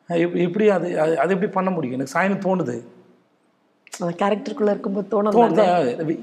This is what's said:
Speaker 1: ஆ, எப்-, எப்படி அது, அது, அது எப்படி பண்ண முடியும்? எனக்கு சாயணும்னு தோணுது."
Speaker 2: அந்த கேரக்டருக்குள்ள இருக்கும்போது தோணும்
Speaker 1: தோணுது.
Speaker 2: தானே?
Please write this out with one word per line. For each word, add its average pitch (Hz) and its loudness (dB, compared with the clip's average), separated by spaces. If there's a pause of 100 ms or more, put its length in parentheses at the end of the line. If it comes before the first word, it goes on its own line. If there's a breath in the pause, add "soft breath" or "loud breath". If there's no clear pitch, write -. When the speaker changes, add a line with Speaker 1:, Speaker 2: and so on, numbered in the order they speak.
(100)
Speaker 1:
ஆ, 175 -4
எப்-, 175 0
எப்படி 180 2
அது, 175 0
அது, 156 2
அது 170 2
எப்படி 190 -2
பண்ண 185 0
முடியும்? 139 -4
எனக்கு 131 -4
சாயணும்னு 190 0
தோணுது." 123 -4 (1120)
Speaker 2:
அந்த 175 -2
கேரக்டருக்குள்ள 208 -2
இருக்கும்போது 202 -2
தோணும் 208 2
Speaker 1:
தோணுது. 214 4
Speaker 2:
தானே? 165 2